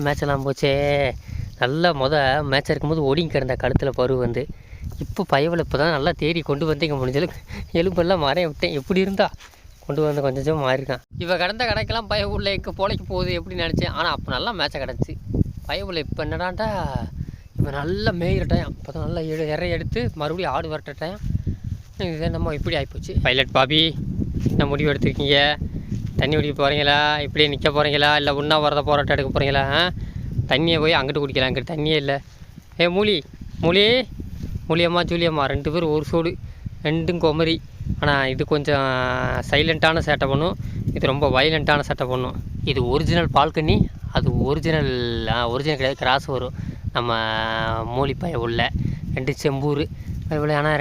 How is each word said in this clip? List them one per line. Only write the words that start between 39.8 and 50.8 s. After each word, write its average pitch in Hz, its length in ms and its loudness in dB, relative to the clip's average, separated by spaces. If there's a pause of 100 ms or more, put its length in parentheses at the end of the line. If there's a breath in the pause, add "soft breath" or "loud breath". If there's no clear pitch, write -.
சேட்டை 143 260 2
பண்ணும், 156 240 2 (400 loud breath)
இது - 160 0
ரொம்ப 143 140 2 (100)
வயலண்டான 147 520 4
சேட்டை 143 240 -2
பண்ணும். 127 260 -2 (340)
இது 135 80 0 (140)
ஒரிஜினல் 160 420 4
பால்கனி, 156 400 4 (400)
அது - 140 0 (200)
ஒரிஜினல், 151 440 2 (400)
ஆ, 117 40 0 (160)
ஒரிஜினல் 143 280 0
கிடையாது, 135 200 0
கிராஸ் 131 340 2
வரும். 123 220 -4 (380 loud breath)
நம்ம 120 160 0 (800)
மூலி 135 280 0
பய 165 180 -4
உள்ள 117 220 0 (540 loud breath)
ரெண்டு 131 160 -4 (120)
செம்பூர் 143 400 0 (420 loud breath)
பய 151 160 -2
உள்ள. 151 200 0
ஆனா 151 200 2